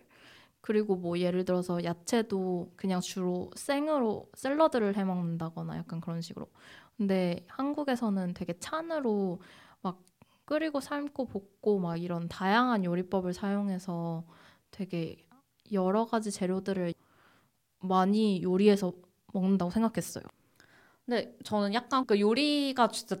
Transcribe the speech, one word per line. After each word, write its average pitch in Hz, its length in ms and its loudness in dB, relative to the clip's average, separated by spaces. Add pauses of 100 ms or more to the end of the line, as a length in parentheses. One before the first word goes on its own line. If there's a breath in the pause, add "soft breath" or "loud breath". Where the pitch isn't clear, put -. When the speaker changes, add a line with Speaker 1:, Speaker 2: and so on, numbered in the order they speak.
(600 soft breath)
Speaker 1:
그리고 208 340 2
뭐 175 240 -2
예를 180 260 2
들어서 180 380 0
야채도 185 920 -2
그냥 185 260 -2
주로 180 540 -4
생으로 285 800 -2
샐러드를 269 600 2
해 202 60 0
먹는다거나 165 760 -4
약간 165 240 -8
그런 170 200 -6
식으로. - 260 -12 (500 loud breath)
근데 190 520 0
한국에서는 247 840 -2
되게 175 240 -6
찬으로 262 800 -2 (400 loud breath)
막 180 200 -6 (440)
끓이고 302 340 -2
삶고 285 480 -6
볶고 - 520 -2
막 170 180 -2
이런 170 320 -4
다양한 214 560 2
요리법을 180 480 0
사용해서 180 880 -4 (460 soft breath)
되게 175 480 -6 (540)
여러 196 340 2
가지 220 260 -2
재료들을 190 600 -2 (880 soft breath)
많이 190 640 4
요리해서 190 500 6 (400)
먹는다고 185 380 2
생각했어요. 220 520 0 (840 soft breath)
Speaker 2:
근데 240 380 -2
저는 202 300 0
약간 254 320 0
그 208 140 4
요리가 269 680 4
진짜 - 320 -6